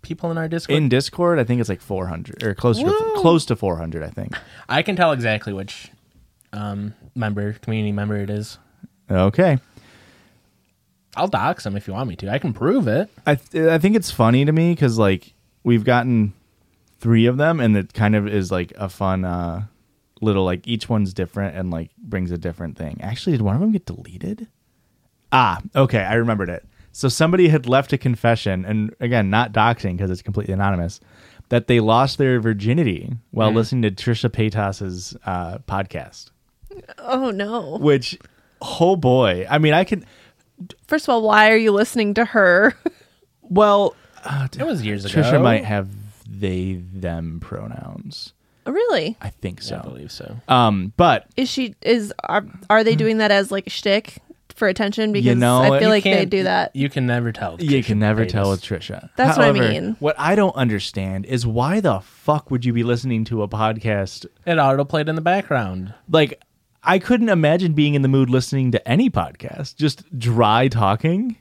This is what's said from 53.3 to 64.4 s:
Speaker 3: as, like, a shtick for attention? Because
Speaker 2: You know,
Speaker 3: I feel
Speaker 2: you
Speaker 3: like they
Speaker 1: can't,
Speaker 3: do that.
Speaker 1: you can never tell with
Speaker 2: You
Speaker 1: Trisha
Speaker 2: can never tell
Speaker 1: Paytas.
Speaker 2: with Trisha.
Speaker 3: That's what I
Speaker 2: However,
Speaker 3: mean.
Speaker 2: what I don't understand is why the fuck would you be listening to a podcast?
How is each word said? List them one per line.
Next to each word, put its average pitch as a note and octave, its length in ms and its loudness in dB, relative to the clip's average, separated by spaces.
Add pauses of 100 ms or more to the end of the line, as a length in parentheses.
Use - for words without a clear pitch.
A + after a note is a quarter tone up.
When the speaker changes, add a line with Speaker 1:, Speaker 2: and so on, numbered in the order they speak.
Speaker 3:
as, G3 220 2
like, G3 140 -6
a - 40 -12
shtick - 460 -2 (380)
for A3 120 0
attention? G#3+ 460 0
Because B2 140 0
Speaker 2:
You B2 80 4
know, B2 260 4
Speaker 3:
I C3+ 80 6 (100)
feel - 40 4
Speaker 2:
you G#3+ 60 4
Speaker 3:
like G#3 160 4
they - 100 4
Speaker 1:
can't, F#3+ 160 2
Speaker 3:
do F#3+ 140 0
that. F#3 300 0
Speaker 1:
you C#3 140 -2
can C3+ 180 -2
never A#2+ 260 0
tell F#2 200 -8
with F2 100 -10
Speaker 2:
You D3+ 80 0 (120)
Speaker 1:
Trisha - 20 -6
Speaker 2:
can G#2+ 140 0
never G#2+ 260 2
tell G#2+ 220 0
Speaker 1:
Paytas. G2 60 2
Speaker 2:
with F#2 100 -4
Trisha. - 540 -10
Speaker 3:
That's B3+ 200 4
what A#2+ 100 4
I G#2+ 60 4
Speaker 2:
However, A#2 160 2
Speaker 3:
mean. D3+ 320 -4
Speaker 2:
what D3 180 0
I D#3+ 180 0
don't G3+ 200 2
understand G2 680 -2
is A#2+ 200 -4
why C3 340 0
the A#2+ 200 0
fuck - 500 -4
would B2 140 -2
you B2 80 0
be A#2 100 0
listening A#2+ 440 -2
to A2 160 -2
a G2+ 60 -4
podcast? A2 760 -2 (220)